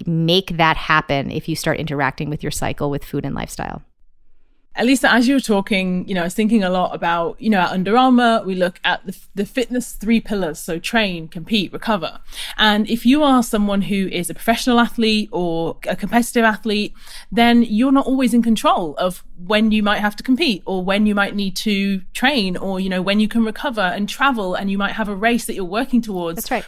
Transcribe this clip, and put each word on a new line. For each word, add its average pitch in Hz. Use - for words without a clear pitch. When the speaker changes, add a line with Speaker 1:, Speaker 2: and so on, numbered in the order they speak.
Speaker 1:
make 165
that 160
happen 147
if -
you 160
start -
interacting 147
with 151
your 147
cycle -
with 143
food 143
and 120
lifestyle. -
Speaker 2:
Elisa, 233
as 233
you 277
were 269
talking, 190
you 185
know, 175
I -
was 180
thinking 214
a 185
lot 180
about, 170
you -
know, 202
at 175
Under 190
Armour, 240
we 185
look 180
at 175
the, 190
the 196
fitness 247
three 220
pillars. 185
So 170
train, 180
compete, 180
recover. 160
And 214
if 233
you 277
are 262
someone 202
who 190
is 175
a -
professional 233
athlete 220
or 165
a 185
competitive 233
athlete, 208
then 233
you're 233
not 269
always 262
in 233
control 220
of 180
when 214
you 214
might 202
have 208
to -
compete 254
or 185
when 196
you 208
might 202
need 202
to 196
train 220
or, 190
you 190
know, 185
when 202
you 214
can 226
recover 220
and 196
travel 226
and 196
you 196
might 196
have 208
a 208
race 226
that 208
you're 190
working 233
towards. 180
Speaker 1:
That's 226
right. 220